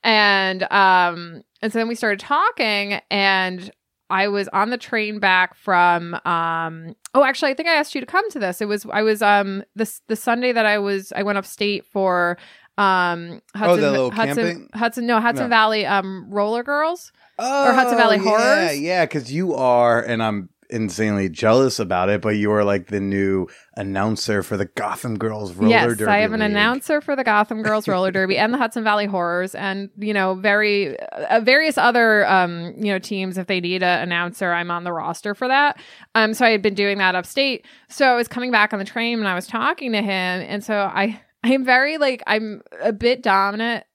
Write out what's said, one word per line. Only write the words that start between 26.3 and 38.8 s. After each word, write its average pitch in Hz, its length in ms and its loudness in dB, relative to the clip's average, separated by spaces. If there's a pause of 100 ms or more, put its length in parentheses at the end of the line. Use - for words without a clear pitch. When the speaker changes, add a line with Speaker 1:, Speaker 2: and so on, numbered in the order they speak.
Speaker 1:
an 220 60 -4
Speaker 2:
League. 214 120 0
Speaker 1:
announcer 254 500 0
for 294 140 -4
the 262 100 -4
Gotham 214 360 0
Girls 214 280 -2
Roller 190 220 0
Speaker 2:
<laughs> - 0 -
Speaker 1:
Derby 190 260 0
and 220 160 0
the 269 40 -2
Hudson 226 260 -4
Valley 208 220 0
Horrors 180 480 -2
and, 196 440 -8
you 208 160 -4
know, 190 220 0
very, 202 640 0
uh, - 420 -2
various 277 360 4
other, 226 480 4
um, 175 520 0
you 208 140 -4
know, 190 80 -2
teams. 190 380 -6
If 180 100 -8
they 185 120 0
need 180 240 -2
an 180 180 0
announcer, 175 520 -2
I'm 175 180 -4
on 175 140 -6
the 175 80 -4
roster 170 420 -6
for 254 140 -4
that. 285 280 2 (380)
Um, 220 180 2
so 247 120 2
I 226 60 6
had 208 100 2
been 202 140 0
doing 202 240 0
that 185 160 2
upstate. 262 500 -2 (240)
So - 180 0
I 247 80 6
was 240 140 -2
coming 247 220 -6
back 214 200 4
on 208 80 -4
the 196 60 -6